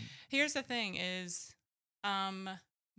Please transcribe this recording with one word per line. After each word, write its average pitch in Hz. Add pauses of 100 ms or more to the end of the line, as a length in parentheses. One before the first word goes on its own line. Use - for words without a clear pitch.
(300)
Here's 285
the 269
thing 220
is, 180 (480)
um, 190 (500)